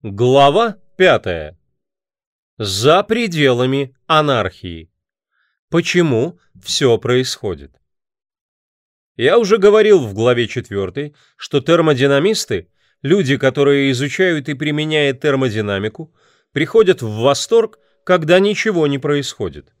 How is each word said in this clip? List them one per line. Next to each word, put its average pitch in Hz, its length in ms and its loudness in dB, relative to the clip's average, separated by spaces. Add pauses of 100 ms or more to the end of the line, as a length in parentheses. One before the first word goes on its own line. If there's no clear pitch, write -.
Глава 139 720 2 (200)
пятая. 92 640 0 (960)
За 113 460 0
пределами 139 960 -2 (100)
анархии. 104 840 -2 (800)
Почему 165 680 0 (240)
все 117 360 0
происходит? 110 760 -4 (1400)
Я 160 240 2
уже 214 180 0
говорил 202 400 6
в 107 160 -4
главе 120 320 0
четвертой, 101 720 -8 (200)
что - 240 -4
термодинамисты, 143 1080 0 (340)
люди, 143 340 0
которые 139 540 0
изучают 147 580 -4
и 147 60 -8
применяют 147 680 -4
термодинамику, 110 920 -4 (380)
приходят 180 500 0
в 107 140 -8
восторг, 143 640 0 (240)
когда 175 340 2
ничего 196 480 0
не 139 120 -2
происходит. 131 840 -6